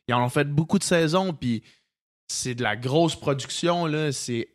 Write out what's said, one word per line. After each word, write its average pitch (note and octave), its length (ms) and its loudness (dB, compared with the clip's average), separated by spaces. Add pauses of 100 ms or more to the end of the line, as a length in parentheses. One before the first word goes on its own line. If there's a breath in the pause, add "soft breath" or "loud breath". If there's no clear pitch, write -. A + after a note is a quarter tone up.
ils A#2+ 60 2
en A#2+ 100 4
ont B2 40 2
fait C#3+ 200 0
beaucoup D#3 300 2
de - 60 0
saisons, F3 500 2
puis A#2+ 280 -2 (680 soft breath)
c'est - 260 -6
de A#2+ 80 -4
la G#2+ 140 0
grosse D3 400 2
production, E3+ 680 -2
là, D3+ 260 -2
c'est, A#2+ 420 -6